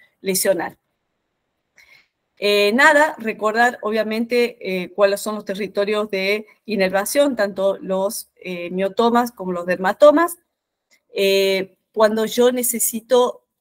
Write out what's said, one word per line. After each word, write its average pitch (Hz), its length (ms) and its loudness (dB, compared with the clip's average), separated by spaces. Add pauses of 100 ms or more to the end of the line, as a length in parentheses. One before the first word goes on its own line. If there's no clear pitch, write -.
(220)
lesional. 185 540 -2 (1600)
Eh, 208 360 2
nada, 302 440 4
recordar, 220 640 -2
obviamente, 226 800 -2
eh, 185 300 -6
cuáles 196 300 2
son 214 160 -6
los 208 80 -12
territorios 208 680 -4
de 196 360 -2 (180)
inervación, 202 720 0
tanto 196 440 -2
los, 190 540 -4
eh, 175 360 -10
miotomas 233 600 0
como 185 220 -8
los 175 140 -6
dermatomas. 285 680 4 (800)
Eh, 196 600 0 (160)
cuando 220 340 2
yo 240 240 2
necesito, 240 960 -2 (140)